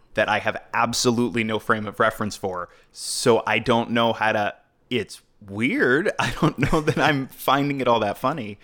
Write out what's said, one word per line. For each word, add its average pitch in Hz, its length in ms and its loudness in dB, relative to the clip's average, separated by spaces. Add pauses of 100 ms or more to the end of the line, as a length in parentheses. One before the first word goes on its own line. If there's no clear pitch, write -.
(140)
that 107 140 0
I 104 120 0
have 107 200 -4 (140)
absolutely 117 680 0
no 110 160 -2
frame 107 260 0
of 101 140 -4
reference 110 340 0
for." 90 360 -8 (220)
So - 540 0
I 110 140 2
don't 117 300 0
know 117 220 2
how 110 200 0
to, 104 220 -2 (360)
it's 110 300 -6 (260)
weird. 135 680 0
<laughs> - 40 -6
I 123 220 -2
don't 151 180 0
know 143 220 2
that 151 180 0
I'm 139 300 0
finding 139 520 0
it 123 80 -4
all 117 120 4
that 101 180 -2
funny. 127 460 -4